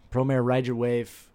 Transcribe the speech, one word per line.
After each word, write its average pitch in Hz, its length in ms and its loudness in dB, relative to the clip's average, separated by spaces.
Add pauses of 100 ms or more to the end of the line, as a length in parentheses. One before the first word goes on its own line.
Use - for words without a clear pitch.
(120)
Promare, 131 340 2
Ride 123 220 2
Your 123 80 -2
Wave 120 600 -2